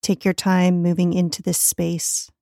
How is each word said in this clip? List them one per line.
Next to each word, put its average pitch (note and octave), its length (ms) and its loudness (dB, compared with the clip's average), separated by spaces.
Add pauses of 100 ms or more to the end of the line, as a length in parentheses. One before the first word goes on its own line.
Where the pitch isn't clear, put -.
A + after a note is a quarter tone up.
Take - 220 -2
your F#3 80 2
time F3+ 480 2
moving F3 320 2
into F3 300 -2
this F3 160 -2
space - 720 -4 (100)